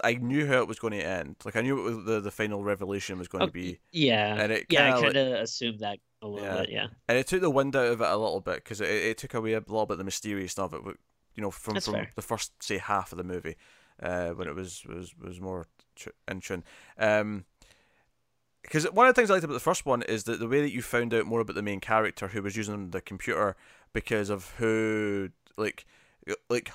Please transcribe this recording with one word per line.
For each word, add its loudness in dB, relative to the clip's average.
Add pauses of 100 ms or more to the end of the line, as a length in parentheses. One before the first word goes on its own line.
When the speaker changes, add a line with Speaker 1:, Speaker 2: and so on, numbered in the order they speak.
Speaker 1:
I 4
knew 0
how 4
it 2
was -6
gonna -2
end. -2
Like, -6
I 2
knew 2
it -2 (120)
was -10
the, 2
the -4
final -2
revelation -2
was -10
gonna 0
Speaker 2:
Oh, 0
Speaker 1:
be. -8 (140)
Speaker 2:
yeah. 4
Speaker 1:
And 2
it 0
Speaker 2:
Yeah, 6
I 6
Speaker 1:
kinda, 4
like 4
Speaker 2:
kinda 2
assumed -4
that -6 (220)
a -10
little -8
Speaker 1:
Yeah. -2
Speaker 2:
bit, -4
yeah. -4 (200)
Speaker 1:
And 4
it 2
took 2
the 4
wind 4
out 6
of 2
it 4
a 4
little 0
bit, -4
'cause -8
it, 0
it 0
took -10
away 0
a 2
little 0
bit 0
of -4
the -4
mysteriousness -4
of -4
it, -8
w-, -12 (380)
you -8
know, -2
from, -6
Speaker 2:
That's -2
Speaker 1:
from -2
Speaker 2:
fair. -6
Speaker 1:
the -8
first, -6
say, -4
half -2
of -12
the -6
movie, -6 (480)
uh, -2
when -6
it -6
was, -10
was, -14
was -14
more -8 (300)
ch-, -16 (180)
in -8
tune. -6 (320)
Um, 2 (1200)
'cause 0
one 8
of 8
the 4
things 6
I 6
liked 2
about -4
the -2
first 0
one 2
is -2
that -2
the -2
way 4
that 0
you -4
found 0
out 4
more 0
about -2
the -2
main -2
character 2
who -6
was -6
using -6
the -4
computer -2 (380)
because 0
of -4
who, 0 (260)
like, -4 (640)
like, 0